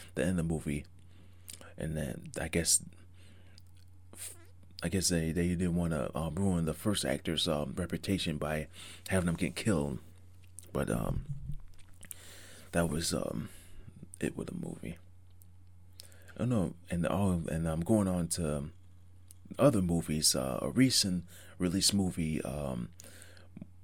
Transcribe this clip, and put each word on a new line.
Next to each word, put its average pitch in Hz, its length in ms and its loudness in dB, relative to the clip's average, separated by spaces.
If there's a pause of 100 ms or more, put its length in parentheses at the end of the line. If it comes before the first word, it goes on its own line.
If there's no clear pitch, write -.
(140)
the - 80 0
end 87 100 4
of 90 40 2 (120)
the 82 60 2
movie. 73 300 0 (920)
And 78 180 -2
then - 340 -4 (100)
I 78 80 -2
guess - 340 4 (2000)
I 85 60 0
guess 90 200 2
they, 82 220 4
they 87 180 4
didn't 87 260 4
wanna, 82 400 2
um, 80 220 0
ruin 92 280 4
the 78 80 2
first 101 320 0
actor's, 76 420 2
um, 76 300 2
reputation 87 640 0
by 76 300 0 (400)
having 92 200 4
him 85 60 4
get 82 200 0
killed. 73 440 2 (720)
But, 69 180 2
um, 50 340 2 (1500)
that 85 160 4
was, 80 240 0
um, - 380 -2 (720)
it - 160 0
with - 120 -6
the - 60 -6
movie. - 420 -6 (1400)
Oh, - 80 0
no, 110 280 4 (160)
and, 87 160 2
oh, 90 420 4
and 82 200 2
I'm 80 120 2
going 101 280 6
on 87 200 2
to 76 420 0 (880)
other - 240 8
movies. 82 520 4
Uh, 64 280 2
a 71 80 0
recent 101 540 6 (340)
release 90 340 4
movie, 90 500 4
um, 65 460 -2 (960)